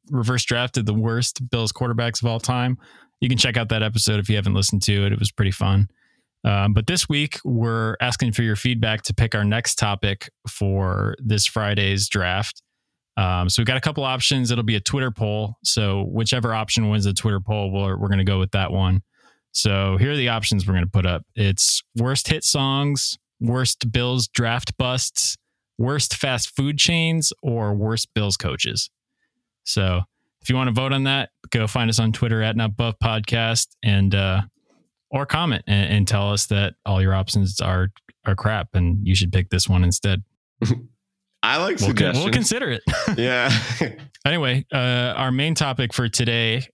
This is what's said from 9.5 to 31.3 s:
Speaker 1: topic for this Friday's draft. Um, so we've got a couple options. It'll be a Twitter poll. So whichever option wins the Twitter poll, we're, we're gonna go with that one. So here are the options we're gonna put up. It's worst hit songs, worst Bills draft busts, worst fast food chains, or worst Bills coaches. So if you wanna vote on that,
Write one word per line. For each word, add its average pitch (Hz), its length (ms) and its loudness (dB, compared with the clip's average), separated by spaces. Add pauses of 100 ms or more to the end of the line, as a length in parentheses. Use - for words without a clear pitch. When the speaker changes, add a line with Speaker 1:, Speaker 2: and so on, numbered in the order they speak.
Speaker 1:
topic 101 540 -2 (200)
for 98 720 0
this 107 280 0
Friday's 101 640 0
draft. 92 520 -2 (540)
Um, 92 320 2
so 104 140 2
we've 110 60 0
got 131 100 2
a 127 40 -4
couple 151 220 -2
options. 127 480 0
It'll 117 140 0
be 110 100 0
a 101 60 -2
Twitter 131 300 -2
poll. 107 520 -4
So 98 480 0
whichever 113 420 -2
option 110 360 0
wins 104 160 2
the 98 80 0
Twitter 101 260 0
poll, 101 320 -4
we're, 98 260 -2
we're 98 120 -2
gonna 98 160 2
go 95 140 0
with 95 120 -2
that 95 200 0
one. 92 300 2 (540)
So 98 420 2
here 123 140 2
are 147 60 -2
the 123 120 0
options 104 380 0
we're 98 60 2
gonna 90 140 2
put 92 180 2
up. 87 160 0 (140)
It's - 480 0 (120)
worst 127 320 0
hit 156 160 -2
songs, 139 760 0 (200)
worst 120 520 0
Bills 123 360 0
draft 120 520 -2
busts, - 580 -2 (400)
worst 131 380 -2
fast 127 400 -4
food 143 240 0
chains, 165 520 2 (120)
or 110 320 0
worst 110 400 0
Bills 101 200 2
coaches. - 540 -2 (760)
So 92 380 2 (400)
if - 80 -8
you 127 60 2
wanna 127 160 0
vote 131 200 0
on 135 120 0
that, 135 260 0 (220)